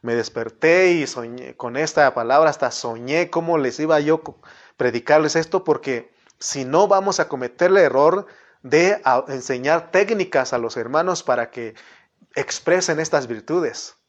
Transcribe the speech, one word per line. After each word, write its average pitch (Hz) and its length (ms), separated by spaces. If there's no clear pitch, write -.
me 117 140
desperté 160 760
y 151 160
soñé, 123 480
con 123 220
esta 151 360
palabra 135 360
hasta 131 220
soñé 127 580
cómo 170 280
les 131 220
iba 156 220
yo 156 200
co-, - 200
predicarles 143 640
esto, 170 260
porque 127 480
si 135 260
no 175 240
vamos 196 320
a 151 80
cometer 131 420
el 196 60
error 160 500
de 170 440
a-, 131 240
enseñar 135 640
técnicas 190 600
a 127 60
los 117 180
hermanos 151 480
para 120 280
que 113 240
expresen 170 640
estas 151 280
virtudes. 120 680